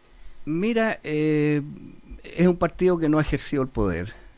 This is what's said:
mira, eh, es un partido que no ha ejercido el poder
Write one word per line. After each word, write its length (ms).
mira, 600
eh, 580
es 220
un 100
partido 420
que 100
no 100
ha 40
ejercido 400
el 60
poder 440